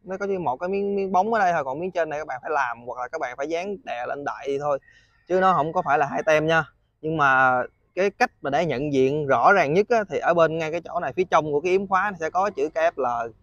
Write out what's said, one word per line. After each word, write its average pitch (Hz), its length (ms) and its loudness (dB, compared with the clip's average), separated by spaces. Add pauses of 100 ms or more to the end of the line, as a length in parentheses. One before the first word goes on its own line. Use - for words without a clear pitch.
Nó 185 140 -10
có 202 100 -6
chỉ 196 100 -2
một 156 200 -2
cái 180 120 -6
miếng, 202 260 -2
miếng 196 160 -2
bóng 214 220 2
ở 220 60 2
đây 180 140 2
thôi, 156 100 0
còn 135 160 -4
miếng 185 120 -4
trên 165 180 -2
này 147 100 -6
các 156 80 -8
bạn 131 140 -8
phải 156 100 -8
làm 120 340 -2
hoặc 123 160 -8
là 123 60 -6
các 160 140 -8
bạn 127 160 -8
phải 139 100 -4
dán 180 360 -6
đè 123 240 -8
lên 139 160 -8
đại 117 240 -8
đi 139 120 -2
thôi. 143 200 -2 (480)
Chứ 185 120 2
nó 185 140 4
không 156 200 0
có 180 80 0
phải 147 160 0
là 147 80 2
hai 151 180 -4
tem 156 240 4
nha. 160 180 2 (360)
Nhưng 160 160 -4
mà 131 440 4 (340)
cái 196 140 2
cách 240 220 -2 (100)
mà 147 80 -4
để 156 160 0
nhận 143 280 -2
diện 139 340 2
rõ 135 260 6
ràng 156 200 2
nhất 202 160 2
á, 226 200 2
thì 135 100 -4
ở 147 140 0
bên 160 240 4
ngay 160 140 -4
cái 170 100 -4
chỗ 165 180 -8
này, 170 140 -6
phía 185 100 -2
trong 156 280 2
của 143 100 0
cái 180 100 0
yếm 196 160 2
khóa 190 240 0
nó 185 80 -10
sẽ 160 100 -4
có 190 200 -2
chữ 156 200 -4
K 160 80 -8
F 165 180 2
L. 120 340 -4 (140)